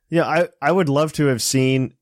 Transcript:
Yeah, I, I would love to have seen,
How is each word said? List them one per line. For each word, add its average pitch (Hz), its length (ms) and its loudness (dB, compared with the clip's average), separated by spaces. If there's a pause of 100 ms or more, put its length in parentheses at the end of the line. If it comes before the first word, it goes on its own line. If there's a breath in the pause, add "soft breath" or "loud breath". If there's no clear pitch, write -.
(100)
Yeah, 160 160 0
I, 160 220 0 (140)
I 147 100 2
would 180 160 0
love 147 260 0
to 151 120 0
have 123 160 0
seen, 131 600 0